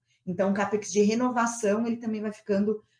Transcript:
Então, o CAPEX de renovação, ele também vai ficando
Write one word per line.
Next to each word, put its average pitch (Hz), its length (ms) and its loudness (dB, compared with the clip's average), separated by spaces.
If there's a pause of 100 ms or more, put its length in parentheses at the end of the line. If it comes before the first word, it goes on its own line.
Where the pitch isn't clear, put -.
(280)
Então, 185 240 0
o - 20 0
CAPEX 202 380 -2
de 202 100 4
renovação, 233 840 0
ele 226 100 -2
também 220 240 -4
vai 208 100 -4
ficando 208 520 -2 (160)